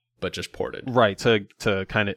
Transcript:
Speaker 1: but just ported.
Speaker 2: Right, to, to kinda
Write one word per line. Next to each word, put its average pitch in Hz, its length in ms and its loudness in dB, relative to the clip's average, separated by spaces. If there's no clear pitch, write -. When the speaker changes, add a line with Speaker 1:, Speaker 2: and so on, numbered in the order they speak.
Speaker 1:
but 90 140 -6
just - 180 -10
ported. - 360 -10
Speaker 2:
Right, 113 320 2
to, 107 260 2
to 95 260 0
kinda 101 320 -2